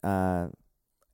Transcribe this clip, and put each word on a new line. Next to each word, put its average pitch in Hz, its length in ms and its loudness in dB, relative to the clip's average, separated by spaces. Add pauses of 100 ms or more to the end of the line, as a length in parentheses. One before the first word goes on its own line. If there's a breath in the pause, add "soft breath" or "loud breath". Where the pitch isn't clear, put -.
uh, 92 440 0 (680)